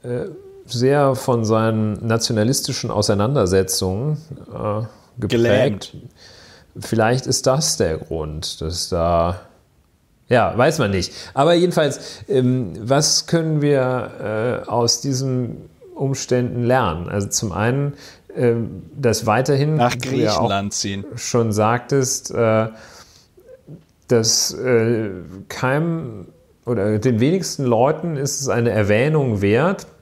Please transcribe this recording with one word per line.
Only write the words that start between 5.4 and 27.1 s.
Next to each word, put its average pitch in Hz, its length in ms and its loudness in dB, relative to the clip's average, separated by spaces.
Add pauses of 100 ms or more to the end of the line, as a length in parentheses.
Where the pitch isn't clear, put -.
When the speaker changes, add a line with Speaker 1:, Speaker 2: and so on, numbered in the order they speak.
Speaker 2:
Gelähmt. - 0 - (880)
Speaker 1:
Vielleicht 117 480 2
ist - 200 0
das 135 300 0
der 80 200 0
Grund, 76 640 -8
dass 80 280 -6
da, 85 500 0 (880)
ja, 104 300 2
weiß 127 220 2
man 107 120 2
nicht. 92 220 -2 (200)
Aber 151 200 4
jedenfalls, 170 460 2 (280)
ähm, 127 540 0
was 139 460 0
können 160 340 0
wir, 127 1040 0
äh, - 40 -12
aus 120 320 0
diesen 127 680 -4 (260)
Umständen 123 680 -2
lernen? 110 460 0
Also 98 200 -2
zum - 240 -4
einen, 131 400 0 (420)
ähm, 117 460 0 (160)
dass 117 280 0
weiterhin, 135 500 2
Speaker 2:
Nach 123 180 2
Speaker 1:
wie 123 60 -6
du 131 160 -4
ja - 180 2
auch 90 60 0
Speaker 2:
Griechenland 101 340 -2
ziehen. 98 320 -6 (100)
Speaker 1:
schon 117 380 0
sagtest, 120 760 0
äh, 110 360 2 (1400)
dass, 113 440 2
äh, 113 580 2 (360)
keinem 139 800 -4 (380)
oder 107 340 0
den 117 220 2